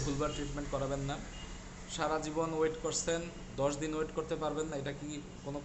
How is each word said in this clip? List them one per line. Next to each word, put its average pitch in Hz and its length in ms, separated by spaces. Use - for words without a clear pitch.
ভুলভাল 147 320
treatment 143 360
করাবেন 139 360
না। 143 60
সারা 156 300
জীবন 160 280
ওয়েট 160 300
করছেন, 165 380
দশ 143 240
দিন 156 120
ওয়েট 156 240
করতে 160 180
পারবেন 151 340
না, 156 120
এটা 139 180
কি 147 80
কোনো 143 200